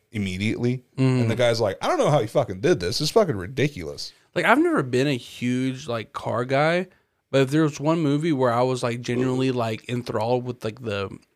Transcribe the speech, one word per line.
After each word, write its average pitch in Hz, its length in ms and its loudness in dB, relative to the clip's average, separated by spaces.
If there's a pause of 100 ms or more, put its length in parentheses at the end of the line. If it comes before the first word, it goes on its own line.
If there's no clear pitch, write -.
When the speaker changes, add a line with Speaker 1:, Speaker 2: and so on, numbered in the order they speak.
(120)
Speaker 1:
immediately. 107 720 -2 (140)
Speaker 2:
Mm-hmm. 131 240 2
Speaker 1:
And 113 100 2
the 113 40 0
guy's 117 260 2
like, 104 200 0
"I 220 60 -2
don't 330 120 2
know 214 100 4
how 147 100 4
he 110 80 0
fucking 101 320 -2
did 156 220 2
this. 87 180 -2
It's 151 120 -2
fucking 165 260 4
ridiculous." 90 720 -6 (240)
Speaker 2:
Like, 175 100 -2
I've 233 160 6
never 320 220 2
been 127 240 2
a 143 80 0
huge, 127 720 -4
like, 117 240 -6
car 113 320 -4
guy, 156 440 0 (420)
but 135 120 2
if 135 100 2
there 156 120 4
was 147 160 0
one 160 220 2
movie 147 320 2
where 127 180 2
I 120 120 2
was, 127 200 0
like, 120 180 -2
genuinely, 127 500 0
like, 113 380 -4
enthralled 120 560 -2
with, 123 180 -10
like, 113 180 -8
the, 101 340 -4 (200)